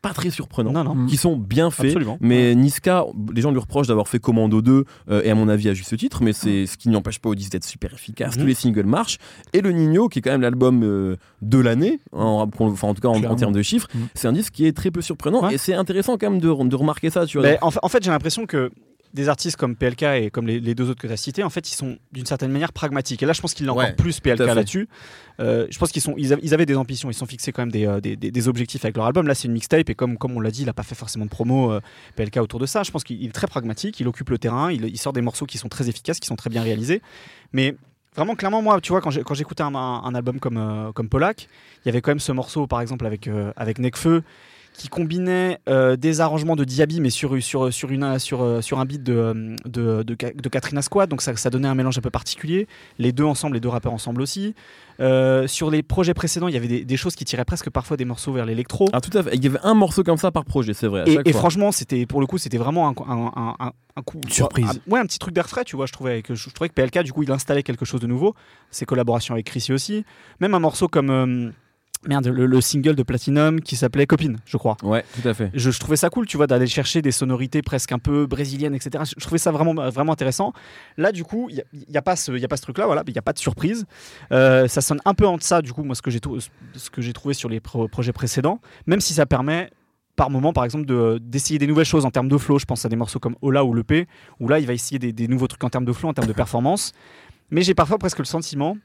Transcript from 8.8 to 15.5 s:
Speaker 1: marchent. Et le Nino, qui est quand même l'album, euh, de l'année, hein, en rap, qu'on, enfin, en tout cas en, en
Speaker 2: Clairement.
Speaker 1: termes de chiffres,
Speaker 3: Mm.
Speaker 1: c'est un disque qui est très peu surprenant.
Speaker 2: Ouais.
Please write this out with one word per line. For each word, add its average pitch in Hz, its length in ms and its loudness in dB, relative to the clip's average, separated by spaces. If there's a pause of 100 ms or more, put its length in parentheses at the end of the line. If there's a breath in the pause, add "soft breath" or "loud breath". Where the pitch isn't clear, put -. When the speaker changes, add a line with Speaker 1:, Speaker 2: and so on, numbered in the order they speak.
Speaker 1:
marchent. 165 320 0 (360 loud breath)
Et 196 80 4
le 196 100 2
Nino, 170 380 4
qui - 100 -2
est - 20 -2
quand 127 100 0
même 135 100 2
l'album, 123 420 4
euh, 98 320 2 (260 soft breath)
de 110 180 4
l'année, 131 400 4 (140)
hein, - 60 -8
en 107 200 2
rap, 107 160 -2
qu'on, 110 160 4
enfin, 104 180 -2
en 104 40 0
tout 98 80 -4
cas 127 60 2
en, 117 80 4
en 110 40 4
Speaker 2:
Clairement. 117 180 0
Speaker 1:
termes 107 160 2
de 101 100 2
chiffres, 220 320 0
Speaker 3:
Mm. 120 40 -2 (140 loud breath)
Speaker 1:
c'est - 140 -4
un 113 60 4
disque 202 200 0
qui 156 140 2
est 156 80 2
très - 160 -2
peu 175 100 -4
surprenant. 175 460 0
Speaker 2:
Ouais. 220 80 0